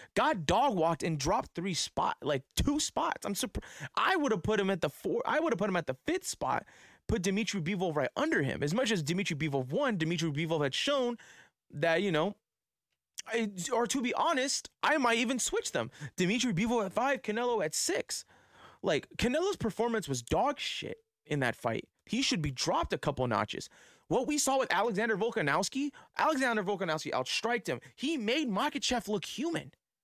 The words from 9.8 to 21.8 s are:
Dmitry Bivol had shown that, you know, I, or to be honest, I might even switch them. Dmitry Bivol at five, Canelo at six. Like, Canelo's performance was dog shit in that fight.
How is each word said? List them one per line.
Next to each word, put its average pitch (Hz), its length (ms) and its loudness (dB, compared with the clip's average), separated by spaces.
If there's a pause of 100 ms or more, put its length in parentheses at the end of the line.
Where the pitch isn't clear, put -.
Dmitry 160 320 0
Bivol 156 320 0
had 135 120 0
shown 254 440 0 (540)
that, 165 280 2
you 202 100 0
know, 165 260 2 (920)
I, 226 240 0 (220)
or 233 140 2
to 269 160 0
be 240 100 -2
honest, 277 560 0 (140)
I 294 160 4
might 240 180 4
even 240 220 0
switch - 340 -2
them. 120 180 -2 (280)
Dmitry 214 340 2
Bivol 220 320 2
at 185 80 -6
five, 262 300 0
Canelo 226 420 0
at 160 100 -4
six. - 520 -4 (560)
Like, 170 340 0
Canelo's 320 400 0
performance 226 500 -2
was 131 140 -2
dog 220 400 0
shit - 380 -6 (260)
in 147 160 -2
that 123 160 0
fight. - 320 -4 (160)